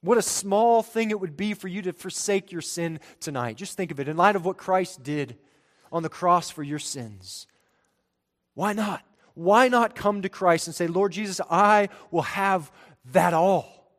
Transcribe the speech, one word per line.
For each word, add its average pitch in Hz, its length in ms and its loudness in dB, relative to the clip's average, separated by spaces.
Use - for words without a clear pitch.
What 208 160 2
a 214 40 2
small 220 600 2
thing 226 280 -4
it 208 80 -4
would 160 180 -8
be 208 160 -4
for 196 160 -10
you 190 140 -8
to 180 100 -6
forsake - 580 -4
your 170 100 -8
sin 160 380 -6
tonight. 123 360 -6
Just 175 220 -14
think 180 120 -4
of 143 100 -10
it 139 100 -4
in 156 80 -6
light 196 180 4
of 170 100 -4
what 185 120 -4
Christ 185 440 -2
did 135 360 -6
on 170 120 -4
the 156 60 -6
cross 175 400 2
for - 120 -12
your 147 160 -8
sins. 107 720 -14
Why 202 200 -2
not? 208 280 -4
Why 208 340 6
not 233 260 2
come 202 260 -2
to 190 80 -4
Christ 175 380 2
and 165 80 -12
say, 175 100 -2
"Lord 185 280 0
Jesus, 190 360 -6
I 208 400 4
will 170 100 0
have 190 500 -2
that 170 280 2
all. 175 640 0